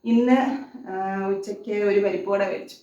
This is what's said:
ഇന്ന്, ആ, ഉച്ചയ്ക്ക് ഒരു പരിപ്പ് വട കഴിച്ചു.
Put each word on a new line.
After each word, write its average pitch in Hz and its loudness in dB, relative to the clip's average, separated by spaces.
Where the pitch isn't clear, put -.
ഇന്ന്, 247 6
ആ, - -6
ഉച്ചയ്ക്ക് 208 -6
ഒരു 202 4
പരിപ്പ് 185 -2
വട 196 2
കഴിച്ചു. - -10